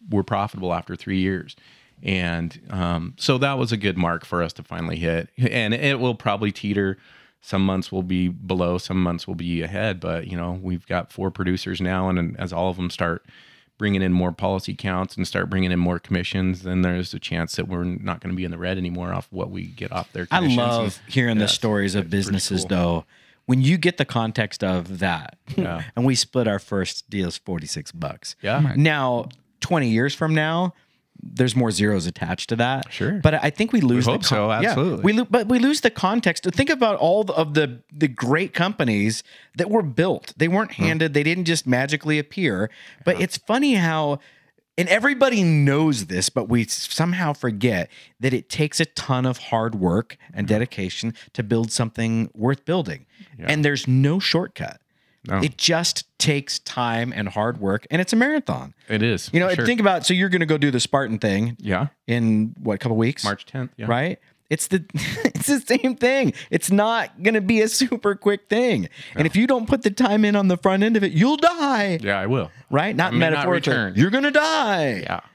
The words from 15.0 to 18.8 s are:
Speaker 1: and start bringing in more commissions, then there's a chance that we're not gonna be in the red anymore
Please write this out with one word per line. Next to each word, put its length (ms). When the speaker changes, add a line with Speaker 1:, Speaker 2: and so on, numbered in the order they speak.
Speaker 1:
and 80
start 240
bringing 220
in 80
more 180
commissions, 640
then 200
there's 320
a 40
chance 360
that 120
we're 160
not 360
gonna 160
be 100
in 60
the 60
red 200
anymore 360